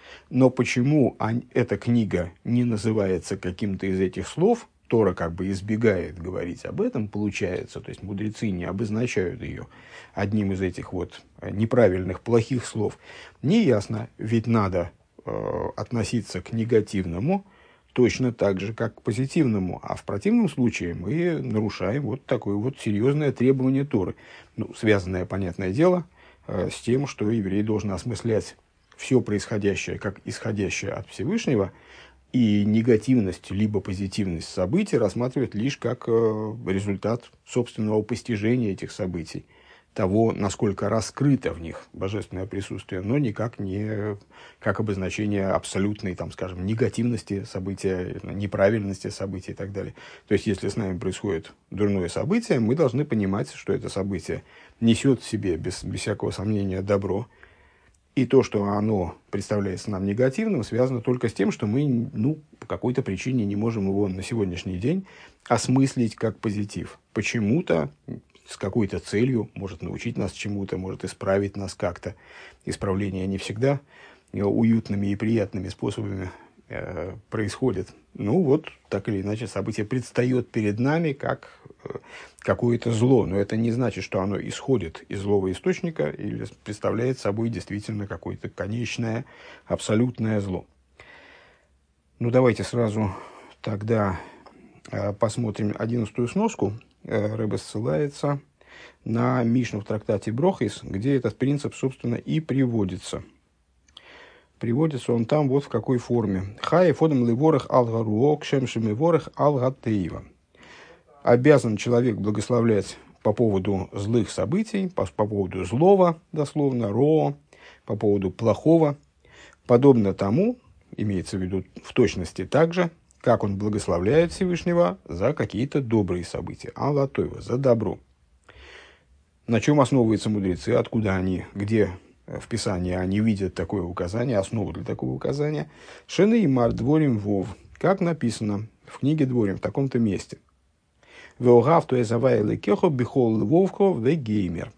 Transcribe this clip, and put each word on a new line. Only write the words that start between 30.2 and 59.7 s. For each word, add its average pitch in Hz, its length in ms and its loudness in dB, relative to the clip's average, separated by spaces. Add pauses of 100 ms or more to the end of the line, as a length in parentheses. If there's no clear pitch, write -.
исходящее - 680 -4
от - 160 -8
Всевышнего, 151 640 0 (600)
и 104 320 4
негативность 110 840 2
либо 104 300 0
позитивность 95 680 -4
событий 101 480 0
рассматривать 117 580 -2
лишь 120 220 -2
как, 120 300 -6
э, 110 480 0 (120)
результат 101 560 -2 (220)
собственного 107 580 -2
постижения 113 680 -2
этих 95 200 -8
событий, 87 540 -8 (500)
того, 110 360 4
насколько 101 560 0
раскрыто 120 640 2
в 82 80 -10
них - 340 -12
божественное 95 520 -6
присутствие, 98 560 -8
но 113 160 0
никак 113 400 -2
не 104 580 -4 (440)
как 104 200 -2
обозначение 101 680 -2
абсолютной, 98 640 -2
там, 87 180 -8
скажем, 92 320 -8
негативности 110 800 -2
события, 92 800 -4
неправильности 101 840 0
событий 98 460 -8
и - 20 -12
так 98 180 -10
далее. 98 220 -8 (320)
То 104 80 2
есть, - 100 2
если 101 240 0
с - 60 -6
нами 92 240 -2
происходит - 540 -4 (180)
дурное 98 360 0
событие, 180 520 0
мы 113 160 2
должны 143 280 2
понимать, 101 480 -2
что - 220 -6
это - 160 -4
событие 98 540 -6 (360)
несет 117 420 4
в - 60 -14
себе, 95 300 -2
без, 76 260 -8
без 101 180 -6
всякого 107 280 -4
сомнения, 98 540 -2
добро. 101 440 0 (880)
И 127 100 2
то, 120 180 6
что 101 220 0
оно 101 500 0 (160)
представляется 101 600 -4